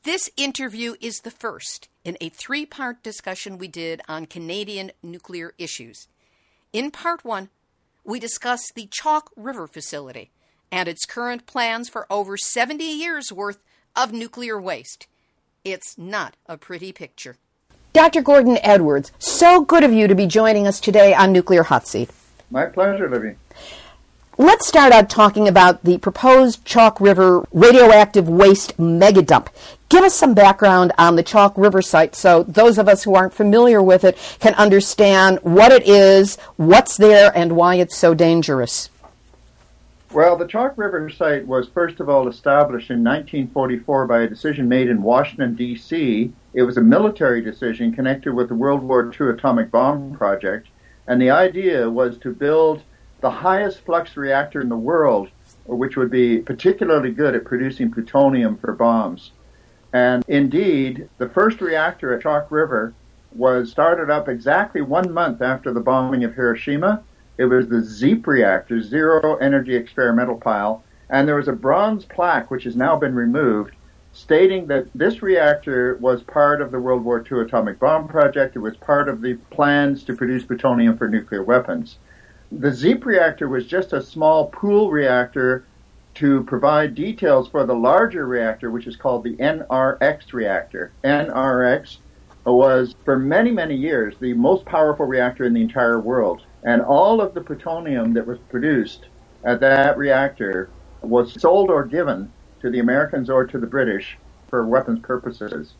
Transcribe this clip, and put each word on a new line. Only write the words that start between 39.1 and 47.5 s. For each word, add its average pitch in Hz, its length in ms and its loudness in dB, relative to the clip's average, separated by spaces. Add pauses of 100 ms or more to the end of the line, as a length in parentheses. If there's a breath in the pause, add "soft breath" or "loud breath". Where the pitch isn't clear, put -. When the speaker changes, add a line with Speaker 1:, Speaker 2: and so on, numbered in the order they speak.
Speaker 2:
Well, 165 260 2
the 170 100 -6
Chalk 254 280 -6
River 180 360 -6
site 147 340 -4
was 127 240 -4
first 170 300 -6
of 143 100 -8
all 135 180 2
established 139 600 -2
in 120 140 -2
nineteen 139 440 -4
forty-four 131 600 -4
by 117 140 0
a 113 60 -2
decision 131 400 -6
made 123 220 0
in 107 140 -2
Washington, 123 500 -2
D 120 220 -8
C. 120 580 -6 (220)
It 127 80 0
was 123 140 -2
a 117 40 0
military 139 600 2
decision 113 500 -6